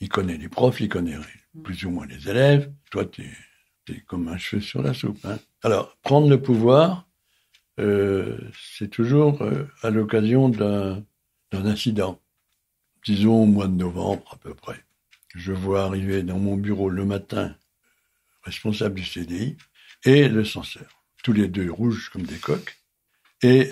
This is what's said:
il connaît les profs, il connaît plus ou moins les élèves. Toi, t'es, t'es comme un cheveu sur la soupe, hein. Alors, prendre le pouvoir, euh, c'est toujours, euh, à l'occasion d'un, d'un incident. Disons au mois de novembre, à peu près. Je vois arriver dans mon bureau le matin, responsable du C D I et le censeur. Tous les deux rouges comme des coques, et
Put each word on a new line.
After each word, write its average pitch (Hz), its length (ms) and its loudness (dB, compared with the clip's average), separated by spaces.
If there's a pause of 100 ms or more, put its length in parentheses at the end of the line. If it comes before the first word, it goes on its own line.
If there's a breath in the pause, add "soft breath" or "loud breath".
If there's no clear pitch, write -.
il 98 80 -8
connaît 90 280 -2
les 80 120 -12
profs, - 320 2
il 107 80 -2
connaît 87 280 -4 (460)
plus 92 220 -10
ou 92 60 -6
moins 85 160 -8
les - 220 -12
élèves. 139 420 4 (200)
Toi, 101 140 -4
t'es, - 260 -12 (540)
t'es - 160 -14
comme 90 260 -8
un 82 100 -8
cheveu 101 240 -6
sur - 220 -6
la 139 100 0
soupe, - 320 -8
hein. 104 140 -8 (240)
Alors, 104 400 -2
prendre 147 260 6
le 135 140 6
pouvoir, 131 680 4 (680)
euh, 101 600 0 (380)
c'est 104 140 -10
toujours, 143 520 2
euh, 107 240 -4 (160)
à 113 80 -2
l'occasion 110 580 2
d'un, 104 560 -2 (480)
d'un 98 140 -4
incident. 104 540 -2 (840)
Disons 107 400 4
au - 20 4
mois 101 220 4
de 92 80 0
novembre, 90 560 -4
à - 40 -20
peu - 160 -18
près. - 300 -16 (520)
Je 90 180 -8
vois 95 320 -2
arriver 95 400 -2
dans 92 140 -4
mon 98 180 0
bureau 98 340 -2
le 92 140 -2
matin, - 500 -4 (880)
responsable 104 520 -4
du 92 100 -10
C 87 220 -10
D 87 100 -8
I 120 200 -6 (480 soft breath)
et 135 240 8
le 110 180 0
censeur. - 580 -14 (180)
Tous 117 120 2
les 104 120 4
deux 90 240 -4
rouges 107 380 -4
comme 92 140 -12
des 80 160 -10
coques, - 400 -6 (640)
et 127 300 6